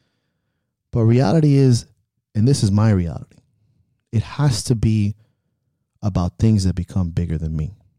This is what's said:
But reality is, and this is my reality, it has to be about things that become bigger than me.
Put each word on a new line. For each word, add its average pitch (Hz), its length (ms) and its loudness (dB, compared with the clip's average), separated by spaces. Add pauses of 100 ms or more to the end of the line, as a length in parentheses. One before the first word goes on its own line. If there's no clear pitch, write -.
(920)
But 117 140 0
reality 139 500 2
is, 131 320 2 (480)
and 110 120 0
this 135 160 2
is 104 80 2
my 104 200 2
reality, 87 480 -4 (760)
it 110 100 0
has 139 420 -2
to 131 100 0
be 107 400 0 (880)
about 92 360 -4
things 107 260 2
that 90 100 0
become 87 380 -4
bigger 85 260 -4
than 78 180 -6
me. 78 160 -6 (260)